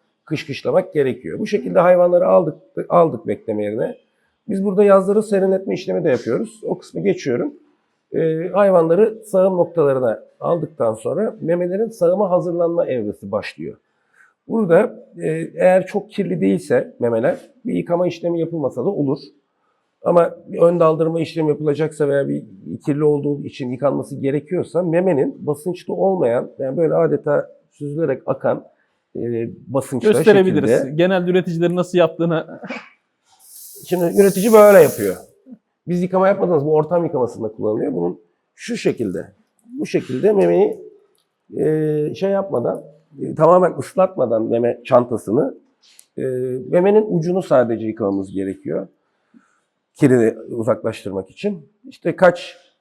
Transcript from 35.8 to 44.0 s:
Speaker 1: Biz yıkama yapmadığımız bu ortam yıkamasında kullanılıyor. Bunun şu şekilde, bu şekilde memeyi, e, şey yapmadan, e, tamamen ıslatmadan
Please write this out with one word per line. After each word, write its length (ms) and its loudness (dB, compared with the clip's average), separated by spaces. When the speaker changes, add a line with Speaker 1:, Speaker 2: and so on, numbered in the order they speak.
Speaker 1:
Biz 140 -2
yıkama 260 2
yapmadığımız 360 2
bu 100 0
ortam 300 2
yıkamasında 440 -4
kullanılıyor. 440 -4
Bunun 280 -4
şu 220 -10
şekilde, 560 -4
bu 80 -6
şekilde 460 -2
memeyi, 460 2
e, 580 -2
şey 160 -4
yapmadan, 520 -4
e, 120 -8
tamamen 440 4
ıslatmadan 640 -2